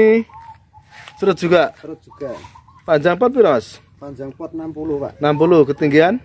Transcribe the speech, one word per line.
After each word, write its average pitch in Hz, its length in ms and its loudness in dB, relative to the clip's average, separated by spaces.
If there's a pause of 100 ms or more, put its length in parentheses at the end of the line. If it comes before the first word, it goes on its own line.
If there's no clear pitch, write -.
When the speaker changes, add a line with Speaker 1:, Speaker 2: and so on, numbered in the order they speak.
(1160)
Speaker 1:
serut 190 240 -2
juga. 170 400 2
Speaker 2:
Serut 156 220 -16
juga. 131 340 -14 (480)
Speaker 1:
Panjang 165 320 0
pot 240 160 0
piro, 247 180 2
Mas? 123 300 -4 (160)
Speaker 2:
Panjang 135 340 -16
pot 156 220 -16
enam 160 180 -12
puluh, 151 300 -8
Pak. 139 180 -10
Speaker 1:
Enam 147 160 0
puluh, 160 300 4
ketinggian? 156 600 2